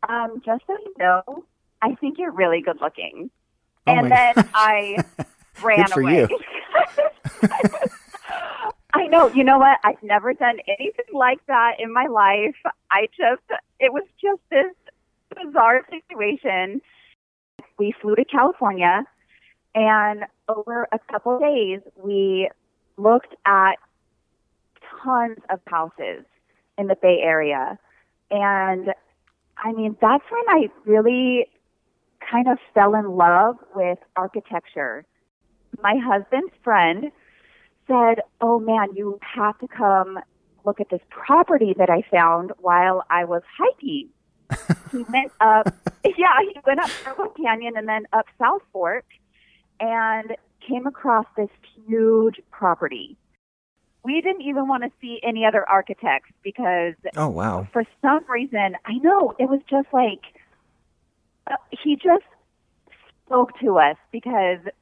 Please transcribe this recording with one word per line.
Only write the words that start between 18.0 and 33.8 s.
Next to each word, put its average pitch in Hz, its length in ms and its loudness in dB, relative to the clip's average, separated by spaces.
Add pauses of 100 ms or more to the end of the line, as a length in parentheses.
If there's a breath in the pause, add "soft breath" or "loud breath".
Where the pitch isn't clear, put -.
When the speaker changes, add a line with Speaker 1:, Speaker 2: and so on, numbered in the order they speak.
Speaker 1:
flew 208 140 0
to 262 80 2
California, 208 800 0 (720)
and 214 480 2 (240)
over 233 440 -6
a 226 60 -4 (120)
couple 240 280 -4
days, 240 420 0 (220)
we 196 480 -2 (460)
looked 226 380 2 (120)
at 190 300 4 (1300)
tons 240 360 -2 (120)
of 180 160 -6
houses 160 580 -8 (540)
in 202 100 -4
the 190 120 0
Bay 180 220 4
Area. 156 560 -2 (520)
And, 190 640 -2 (680)
I 226 140 -6
mean, 214 280 -6
that's 240 300 2
when 466 180 -4
I 294 200 2 (160)
really 240 600 2 (840)
kind 247 180 0
of 247 100 0 (160)
fell 202 200 4
in 208 220 -4
love 185 400 4 (180)
with 180 240 -2 (180)